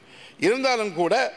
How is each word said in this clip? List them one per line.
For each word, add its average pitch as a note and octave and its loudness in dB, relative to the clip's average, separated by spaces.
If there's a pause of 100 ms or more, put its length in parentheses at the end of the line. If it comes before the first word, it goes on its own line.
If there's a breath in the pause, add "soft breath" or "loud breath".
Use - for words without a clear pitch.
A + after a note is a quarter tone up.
(380 loud breath)
இருந்தாலும் A3+ 0
கூட F3 0